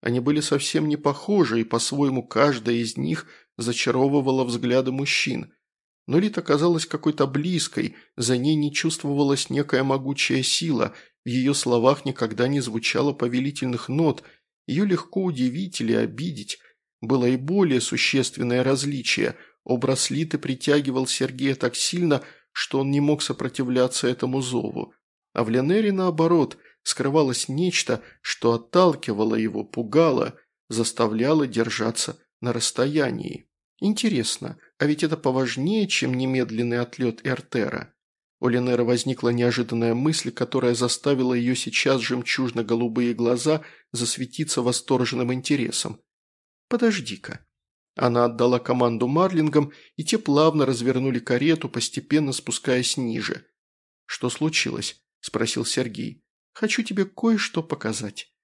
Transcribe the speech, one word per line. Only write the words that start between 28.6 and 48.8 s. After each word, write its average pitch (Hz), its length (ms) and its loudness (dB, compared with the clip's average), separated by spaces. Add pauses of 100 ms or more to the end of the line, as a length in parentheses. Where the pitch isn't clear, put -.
его, 110 280 -2
пугало, 123 720 2 (340)
заставляло 117 800 2
держаться 113 720 -2 (220)
на 120 120 -2
расстоянии. 123 960 -2 (300)
Интересно, 202 800 -2 (200)
а - 80 0
ведь 151 180 0
это 160 140 0
поважнее, 135 720 0
чем 127 280 0
немедленный 120 640 0
отлет 120 460 -4
Эртера. - 680 -4 (480)
У - 60 0
Ленеры 123 360 2
возникла 123 460 0
неожиданная 120 640 2
мысль, 151 380 0
которая 127 420 0
заставила 127 600 0
ее 120 180 0
сейчас 127 480 0
жемчужно-голубые 117 1120 0
глаза 123 500 0 (280)
засветиться 123 720 -4
восторженным 123 680 0
интересом. 127 720 -2 (640)
«Подожди-ка». 202 800 -2 (500)
Она 120 300 4
отдала 120 320 2
команду 123 500 2